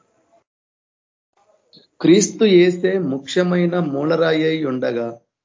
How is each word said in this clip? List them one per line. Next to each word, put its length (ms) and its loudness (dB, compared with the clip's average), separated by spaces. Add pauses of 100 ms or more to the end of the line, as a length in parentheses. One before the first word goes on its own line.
(2000)
క్రీస్తు 440 2
యేసే 540 2
ముఖ్యమైన 800 -2
మూలరాయి 680 -2
అయి 200 -2
ఉండగా 540 -4 (260)